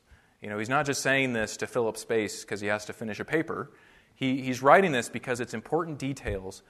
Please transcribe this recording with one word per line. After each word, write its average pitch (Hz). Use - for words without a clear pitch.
You 104
know, 104
he's 110
not 143
just 139
saying 135
this 110
to 110
fill 117
up 107
space 107
'cause 101
he 101
has 104
to 107
finish 110
a 131
paper. 139
He, 131
he's 127
writing 165
this 120
because 123
it's 120
important 151
details 104